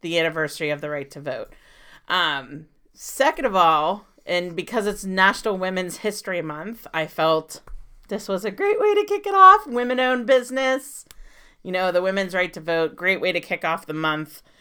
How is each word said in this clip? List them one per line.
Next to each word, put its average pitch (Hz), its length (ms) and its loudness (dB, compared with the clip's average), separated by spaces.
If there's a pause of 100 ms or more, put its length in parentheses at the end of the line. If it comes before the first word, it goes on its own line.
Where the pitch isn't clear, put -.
the 170 160 -2
anniversary 156 520 -2
of 143 100 -4
the 147 100 -8
right 143 200 -8
to 147 100 -16
vote. 131 320 -8 (560)
Um, 151 580 -2 (280)
second - 500 0
of 208 120 -2
all, 170 500 2 (200)
and 175 280 -2
because 202 320 -4
it's 202 180 -4
National 190 520 2
Women's 185 420 -4
History 196 440 -6
Month, 160 520 -12
I 160 120 -2
felt 160 540 0 (480)
this - 200 -8
was 190 160 -4
a 208 60 -4
great 403 300 0
way 415 140 4
to 415 100 2
kick 415 220 -4
it 392 80 -2
off. 392 320 10
Women-owned 247 600 0
business, 262 800 0 (560)
you 180 100 -8
know, 185 180 0
the 180 120 4
women's 190 320 -2
right 180 180 0
to 170 80 -14
vote, 165 360 0
great 185 240 0
way 180 120 2
to 170 80 -2
kick 175 240 -4
off 165 220 -2
the 156 80 -8
month. 156 480 -2 (180)